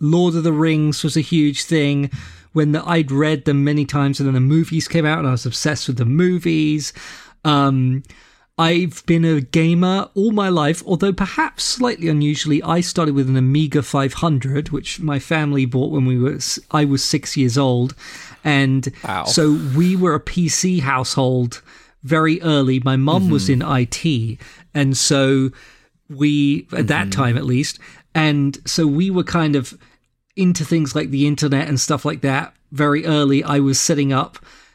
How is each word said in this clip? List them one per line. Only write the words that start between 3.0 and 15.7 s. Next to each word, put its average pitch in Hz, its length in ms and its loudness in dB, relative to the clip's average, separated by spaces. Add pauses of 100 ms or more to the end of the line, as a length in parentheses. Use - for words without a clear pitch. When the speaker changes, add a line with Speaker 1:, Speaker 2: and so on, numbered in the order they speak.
Speaker 1:
read 151 360 0
them 143 180 2
many 147 220 0
times 139 340 -2
and 139 60 0
then 135 80 0
the 127 60 2
movies 160 480 2
came 165 180 0
out 156 140 0
and 151 80 -2
I 127 40 0
was 120 140 -2
obsessed 147 420 -4
with 127 80 -4
the 117 80 -2
movies. 156 880 0 (520)
Um, 135 580 2 (540)
I've 170 500 0
been 165 180 2
a 160 160 2
gamer 170 720 0
all 208 160 2
my 202 180 0
life, 160 380 0
although 196 260 0
perhaps 202 520 -4
slightly 240 420 -2
unusually, 147 560 0
I 170 200 0
started 156 340 -2
with 135 120 0
an 131 80 2
Amiga 139 460 2
five 135 320 -2
hundred, 143 540 -2
which - 320 -8
my 147 180 -2
family 143 480 0
bought 131 240 -2